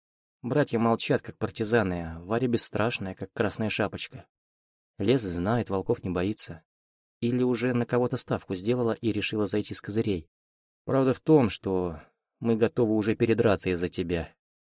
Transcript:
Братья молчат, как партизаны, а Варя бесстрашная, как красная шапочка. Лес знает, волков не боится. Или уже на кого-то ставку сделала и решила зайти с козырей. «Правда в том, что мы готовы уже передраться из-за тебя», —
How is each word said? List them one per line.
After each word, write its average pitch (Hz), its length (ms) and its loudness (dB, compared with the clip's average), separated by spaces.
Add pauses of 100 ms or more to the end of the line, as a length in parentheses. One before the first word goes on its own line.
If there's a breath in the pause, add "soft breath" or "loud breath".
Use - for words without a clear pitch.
(420)
Братья 127 380 0
молчат, 117 420 2
как - 160 -16
партизаны, 104 680 0
а 82 140 -10
Варя 117 260 0
бесстрашная, 110 680 -2
как - 180 -12
красная 107 380 -2
шапочка. - 560 -4 (720)
Лес 117 240 2
знает, 98 480 -2
волков 98 340 -2
не 98 60 -4
боится. 90 540 -4 (580)
Или 123 220 0
уже 123 320 2
на 120 100 2
кого-то 123 320 0
ставку - 380 -6
сделала 113 380 0
и 110 180 -2
решила 104 340 -2
зайти 104 300 -4
с - 60 -10
козырей. 104 460 -2 (560)
«Правда 131 300 2
в - 60 -4
том, 143 300 6
что 90 520 -4 (380)
мы 117 160 2
готовы 110 400 2
уже 107 180 2
передраться 110 560 2
из-за 87 200 0
тебя», — 85 440 -4 (380)